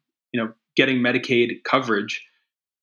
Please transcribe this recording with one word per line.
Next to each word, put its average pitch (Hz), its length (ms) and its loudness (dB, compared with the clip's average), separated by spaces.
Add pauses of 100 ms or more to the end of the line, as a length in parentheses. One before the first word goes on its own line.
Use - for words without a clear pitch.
(320)
you 117 120 -2
know, 113 80 -6 (240)
getting 131 240 2
Medicaid 120 640 0
coverage 117 640 -2 (580)